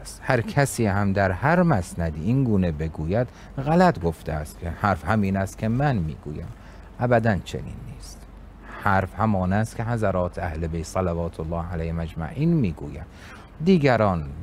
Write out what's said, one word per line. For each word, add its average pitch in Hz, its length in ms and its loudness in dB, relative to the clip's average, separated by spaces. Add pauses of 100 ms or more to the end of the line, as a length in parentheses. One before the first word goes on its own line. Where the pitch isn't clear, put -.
است. - 240 -16
هر 127 160 2
کسی 113 460 2
هم 98 260 4
در 98 180 4
هر 143 320 4
مسندی 85 600 0
این 131 200 2
گونه 95 280 4
بگوید 80 560 -2 (380)
غلط 170 340 4
گفته 82 320 -4
است 76 260 -6
که 85 120 -6
حرف 90 340 0
همین 98 320 2
است 95 220 -4
که 110 100 -2
من 131 280 2
می‌گویم، 78 520 -6 (520)
ابداً 117 440 4
چنین - 200 -8
نیست. - 300 -12 (920)
حرف 95 340 2
همان 95 340 2
است 107 240 0
که 117 80 -4
حضرات 98 540 0
اهل 82 280 -4
بیت 82 200 -4
صلوات 85 540 -2
الله 85 320 -4
علیهم 82 280 -4
اجمعین 82 520 -2
می‌گویند. 76 540 -2 (580)
دیگران 113 600 6 (180)